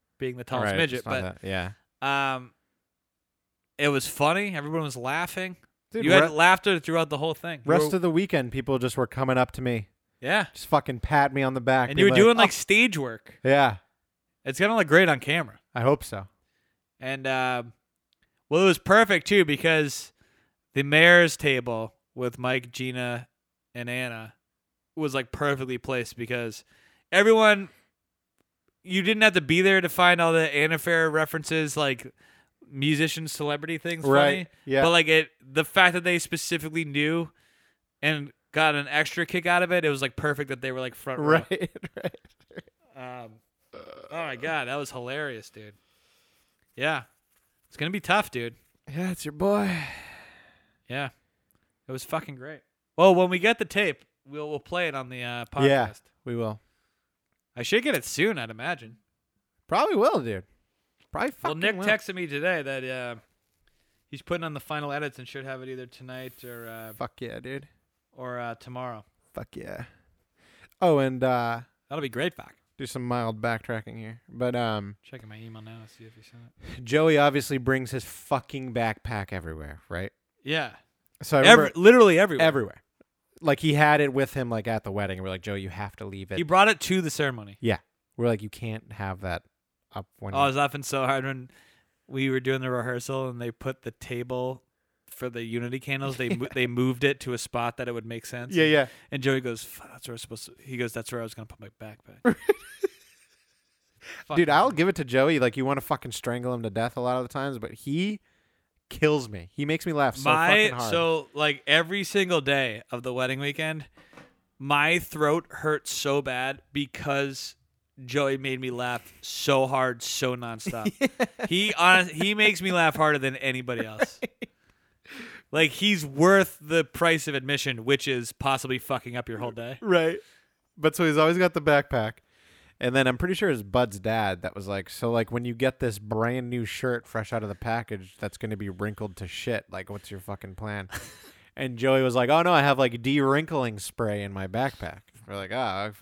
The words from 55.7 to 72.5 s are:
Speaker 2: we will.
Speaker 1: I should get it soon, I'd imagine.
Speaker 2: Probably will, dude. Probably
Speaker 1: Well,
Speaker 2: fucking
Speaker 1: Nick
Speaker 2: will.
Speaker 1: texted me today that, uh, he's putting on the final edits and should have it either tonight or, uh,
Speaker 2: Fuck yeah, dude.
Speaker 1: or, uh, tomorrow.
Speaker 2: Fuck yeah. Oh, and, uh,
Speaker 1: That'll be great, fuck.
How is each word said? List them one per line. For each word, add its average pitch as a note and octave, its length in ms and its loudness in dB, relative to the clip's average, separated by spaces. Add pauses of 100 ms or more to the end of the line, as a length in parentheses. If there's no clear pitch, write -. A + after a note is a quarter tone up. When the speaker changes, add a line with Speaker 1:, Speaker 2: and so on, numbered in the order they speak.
Speaker 2:
we A#2+ 120 -6
will. A2 240 -4 (960)
Speaker 1:
I B2 60 -8
should A3 200 0
get C4+ 120 0
it C3 100 -2
soon, F3+ 340 -2
I'd A2+ 120 -8
imagine. A#2 460 -10 (680)
Speaker 2:
Probably D4 300 0
will, A#3 240 4
dude. G#2 240 -6 (680)
Probably B3+ 180 -4 (120)
Speaker 1:
Well, D#3+ 120 -2
Speaker 2:
fucking D#3+ 60 -8
Speaker 1:
Nick G3+ 160 0
Speaker 2:
will. F#3+ 100 -6
Speaker 1:
texted G#3 280 0
me F3+ 120 -8
today D3+ 360 -2
that, C3+ 220 -8
uh, B2+ 320 -8 (920)
he's C#3 120 -16
putting E3+ 220 -6
on D#3 100 -8
the C3+ 60 -10
final D3 320 -8
edits C#3+ 260 -8
and B2+ 80 -18
should C3+ 180 -14
have C3 180 -12
it C3 60 -14
either B2+ 180 -12
tonight B2+ 580 -16
or, A#2 240 -16
uh, A2+ 240 -14
Speaker 2:
Fuck A#2 280 -10
yeah, A2+ 200 -12
dude. C#3 280 -14 (480)
Speaker 1:
or, B2 220 -10
uh, A#2 180 -8
tomorrow. B2 480 -14 (300)
Speaker 2:
Fuck - 220 -14
yeah. - 280 -12 (960)
Oh, E3 180 6
and, C3 240 0
uh, A#2+ 380 0 (280)
Speaker 1:
That'll D3+ 140 -8
be C#3 60 -4
great, C3 260 -4
fuck. - 200 -20 (240)